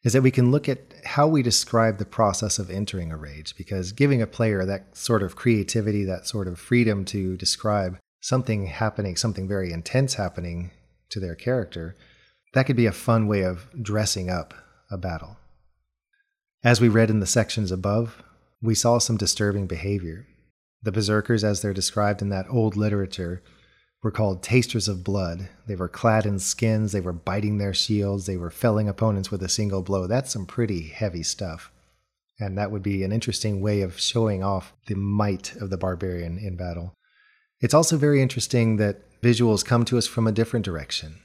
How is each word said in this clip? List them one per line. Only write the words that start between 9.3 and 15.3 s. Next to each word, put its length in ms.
very 280
intense 400
happening 580
to 100
their 160
character, 640
that 120
could 120
be 80
a 80
fun 340
way 140
of 260
dressing 480
up 240
a 80
battle. 380